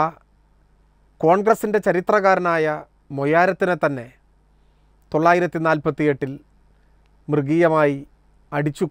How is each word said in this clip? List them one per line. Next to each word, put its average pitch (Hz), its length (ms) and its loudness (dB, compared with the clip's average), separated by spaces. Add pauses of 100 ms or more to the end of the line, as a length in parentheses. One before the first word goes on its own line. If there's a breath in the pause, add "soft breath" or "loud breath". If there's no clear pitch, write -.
(1200)
കോൺഗ്രസിൻ്റെ 208 640 2
ചരിത്രകാരനായ 180 760 0 (520)
മൊയാരത്തിനെ 175 640 0
തന്നെ 135 240 -4 (1080)
തൊള്ളായിരത്തി 170 520 2
നാൽപത്തിയെട്ടിൽ 151 680 -2 (1000)
മൃഗീയമായി 151 640 2 (540)
അടിച്ചു 147 400 -4